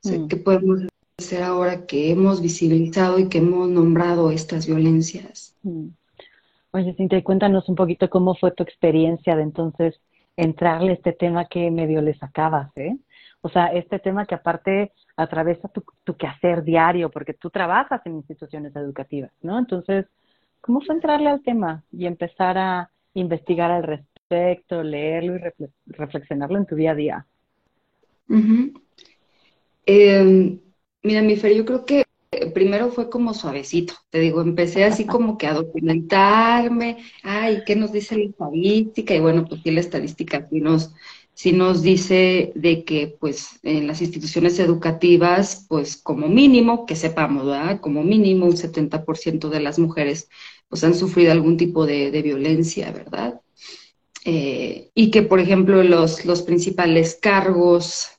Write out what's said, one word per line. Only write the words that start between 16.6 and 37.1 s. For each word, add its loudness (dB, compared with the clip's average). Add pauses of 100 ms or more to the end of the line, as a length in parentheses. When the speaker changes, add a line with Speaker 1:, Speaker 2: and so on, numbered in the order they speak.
Speaker 2:
diario, 0
porque -12
tú -14
trabajas -4
en -10
instituciones -16
educativas, -12 (100)
¿no? -6
Entonces, -4 (540)
¿cómo -2
fue -6
entrarle 0
al -2
tema -4 (100)
y -8
empezar -4
a -4 (240)
investigar -2
al 0
respecto, -6
leerlo -6
y -8
refle-, -14 (140)
reflexionarlo -8
en -2
tu -8
día 0
a 0
día? -6 (1000)
Speaker 1:
Ujú. 2 (1120)
Em, 6 (420)
mira, 2
mi 4
Fer, 4
yo 0
creo -4
que 2 (500)
primero 2
fue -6
como -2
suavecito, -6 (160)
te 0
digo, 2
empecé 0
así 0
Speaker 2:
<laughs> -8
Speaker 1:
como -2
que -4
a -2
documentarme, 2 (240)